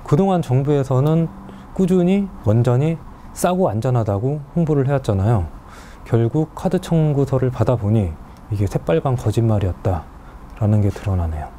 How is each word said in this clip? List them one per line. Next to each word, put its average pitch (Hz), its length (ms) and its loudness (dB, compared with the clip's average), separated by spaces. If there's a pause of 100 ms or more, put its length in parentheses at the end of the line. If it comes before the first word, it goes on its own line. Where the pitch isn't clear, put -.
그동안 185 380 2
정부에서는 139 840 2 (460)
꾸준히 185 540 2 (160)
원전이 123 540 2 (360)
싸고 180 360 2
안전하다고 117 720 0 (140)
홍보를 151 320 2
해왔잖아요. 107 600 0 (580)
결국 117 500 0
카드 185 240 -2
청구서를 139 720 0
받아보니 104 600 2 (400)
이게 101 160 0
새빨간 156 480 0
거짓말이었다라는 104 1700 -2
게 101 80 2
드러나네요. 82 580 -4 (100)